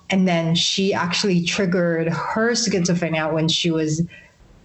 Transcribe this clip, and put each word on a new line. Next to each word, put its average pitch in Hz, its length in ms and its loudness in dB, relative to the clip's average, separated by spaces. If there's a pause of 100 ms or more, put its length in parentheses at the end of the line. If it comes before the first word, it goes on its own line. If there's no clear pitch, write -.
(100)
and 185 180 2
then 165 260 2
she 190 400 0
actually 175 480 0
triggered 170 720 0
her 226 400 -2
schizophrenia 170 800 0
when 160 160 0
she 165 240 0
was 160 300 0 (640)